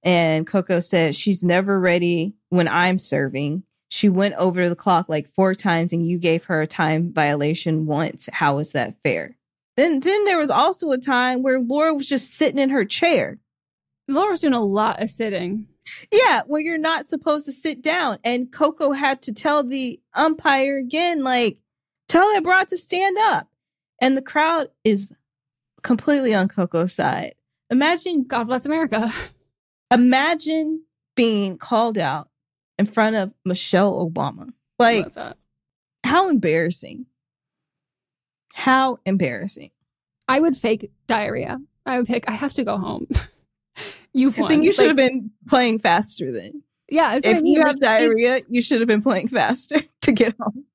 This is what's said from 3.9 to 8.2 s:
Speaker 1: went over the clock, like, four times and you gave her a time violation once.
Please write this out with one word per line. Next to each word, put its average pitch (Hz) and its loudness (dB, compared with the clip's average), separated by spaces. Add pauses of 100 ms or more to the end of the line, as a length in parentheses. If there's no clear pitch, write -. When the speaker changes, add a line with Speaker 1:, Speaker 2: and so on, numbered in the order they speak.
Speaker 1:
went 190 2
over 180 0
the 175 -2
clock, 180 2
like, 156 -4
four 190 2
times 175 -2
and 165 -2
you 175 -2
gave 170 0
her 160 -2
a 156 -2
time 156 -2
violation 156 -2
once. 151 -4